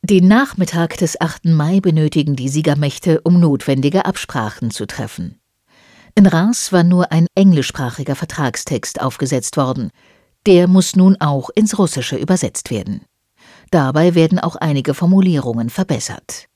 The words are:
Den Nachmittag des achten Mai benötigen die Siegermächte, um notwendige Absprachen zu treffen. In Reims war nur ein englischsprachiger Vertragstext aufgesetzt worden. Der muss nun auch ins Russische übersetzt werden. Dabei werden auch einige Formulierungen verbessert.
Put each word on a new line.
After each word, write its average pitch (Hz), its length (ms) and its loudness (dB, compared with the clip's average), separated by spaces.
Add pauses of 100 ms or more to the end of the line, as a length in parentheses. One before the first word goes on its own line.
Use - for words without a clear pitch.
Den 185 280 4
Nachmittag 185 680 0
des - 220 -2
achten 165 340 -2
Mai 160 280 2
benötigen 156 560 0
die 131 100 -6
Siegermächte, 147 760 -2
um 175 160 4
notwendige 143 680 2
Absprachen - 680 -6
zu 104 160 -10
treffen. - 520 -12 (760)
In 202 100 6
Reims 190 460 0
war 175 140 4
nur 180 260 2
ein 165 240 2
englischsprachiger 143 800 0
Vertragstext - 840 -6
aufgesetzt 131 560 -4
worden. 127 340 -4 (540)
Der 180 240 6
muss 185 260 4
nun 190 240 6
auch 143 300 -2
ins 214 280 0
Russische 156 380 -2
übersetzt - 560 -4
werden. 101 300 -8 (680)
Dabei 156 440 2
werden 165 240 2
auch - 160 -4
einige 143 380 -2
Formulierungen 147 760 0
verbessert. - 880 -8